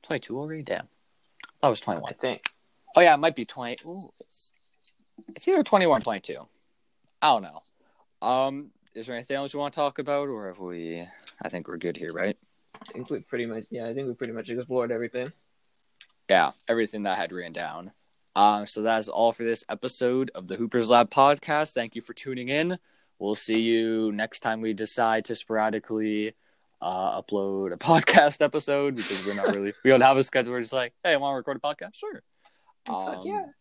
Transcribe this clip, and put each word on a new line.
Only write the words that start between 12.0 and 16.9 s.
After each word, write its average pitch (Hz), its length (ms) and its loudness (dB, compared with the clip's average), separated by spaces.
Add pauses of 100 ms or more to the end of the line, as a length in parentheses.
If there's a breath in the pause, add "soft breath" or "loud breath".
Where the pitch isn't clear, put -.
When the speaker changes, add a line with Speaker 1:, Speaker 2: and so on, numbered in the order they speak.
Speaker 1:
right? 90 240 -4 (440)
Speaker 2:
I - 120 -20
think 123 160 -12
we 135 120 -6
pretty 120 260 -8
much, 110 240 -8
yeah, 117 160 -8
I 117 80 -8
think 135 140 -6
we 120 60 -6
pretty 117 200 -10
much 113 160 -10
explored 123 420 -4
everything. 123 400 -6 (960)
Speaker 1:
Yeah, 85 240 6 (160)
everything 110 360 0